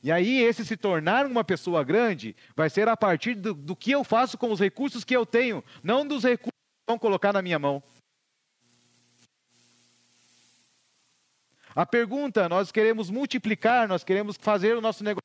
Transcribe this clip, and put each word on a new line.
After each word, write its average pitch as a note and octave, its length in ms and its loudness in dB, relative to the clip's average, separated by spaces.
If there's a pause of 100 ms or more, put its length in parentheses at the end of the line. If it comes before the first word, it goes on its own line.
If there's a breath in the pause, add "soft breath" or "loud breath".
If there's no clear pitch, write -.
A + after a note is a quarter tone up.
E C#3 100 -2
aí, G#3+ 300 2
esse A#3 240 2
se A3 100 -6
tornar F#3+ 520 0
uma A#3+ 160 0
pessoa E3+ 400 -2
grande D3+ 520 0 (200 soft breath)
vai D#3+ 120 0
ser G3+ 200 2
a A3+ 100 2
partir G#3 380 0
do, G3+ 180 -6
do D3 220 -10
que - 160 -4
eu C#4 120 2
faço B3 320 0
com A#3 160 -2
os G3 80 -4
recursos B3 440 -2
que B3+ 120 -2
eu A#3+ 80 2
tenho, A#3 400 0 (200 loud breath)
não A#3+ 200 0
dos C#4+ 200 -4
recursos B3 260 0
que - 420 -12
vão A#3 60 -2
colocar G3+ 340 0
na G3 120 0
minha E3+ 160 -2
mão. C#3+ 240 -2 (4000 loud breath)
A E3 100 2
pergunta: A#3 640 0
nós F3+ 220 0
queremos A3 400 0
multiplicar, A#3 760 0
nós F#3 160 -2
queremos G3+ 320 -2
fazer G#3+ 400 2
o A#3 60 -4
nosso A3 220 -4
negócio G#3 220 -4